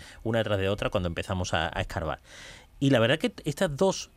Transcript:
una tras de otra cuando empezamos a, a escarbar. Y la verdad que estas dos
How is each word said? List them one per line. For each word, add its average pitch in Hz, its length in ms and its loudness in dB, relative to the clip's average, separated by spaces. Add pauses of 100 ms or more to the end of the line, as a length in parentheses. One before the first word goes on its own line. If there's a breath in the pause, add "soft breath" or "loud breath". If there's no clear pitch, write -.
(240 loud breath)
una 113 200 2
tras 104 140 0
de 95 120 2
otra 104 200 0
cuando 92 180 0
empezamos 90 460 -2
a, 82 140 2 (100)
a 98 40 -2
escarbar. 80 400 -4 (580 loud breath)
Y 139 100 4
la 131 100 6
verdad 120 200 4
que 247 140 -2 (120)
estas 156 320 -2
dos 190 400 2